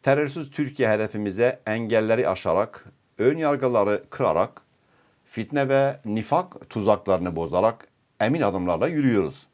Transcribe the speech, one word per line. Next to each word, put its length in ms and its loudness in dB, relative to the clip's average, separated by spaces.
Terörsüz 480 0
Türkiye 400 -2
hedefimize 760 0
engelleri 600 0
aşarak, 560 -2
ön 200 2
yargıları 720 0
kırarak, 520 -2
fitne 440 -4
ve 360 2
nifak 680 -4
tuzaklarını 680 0
bozarak 500 -2
emin 200 0
adımlarla 480 0
yürüyoruz. 640 0